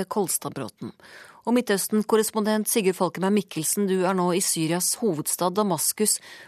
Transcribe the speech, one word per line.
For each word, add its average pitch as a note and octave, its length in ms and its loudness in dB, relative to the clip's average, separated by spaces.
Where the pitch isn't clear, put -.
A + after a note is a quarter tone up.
Kolstadbråten. C#3 840 -4
Og A#3 140 0
Midtøsten-korrespondent G#3+ 1120 0
Sigurd F#3 240 2
Falkenberg F#3 400 0
Mikkelsen, G3 560 0
du F#3 160 2
er F#3+ 80 2
nå F3+ 220 2
i F3+ 40 2
Syrias E3+ 600 0
hovedstad F3+ 540 0
Damaskus. G#3 680 0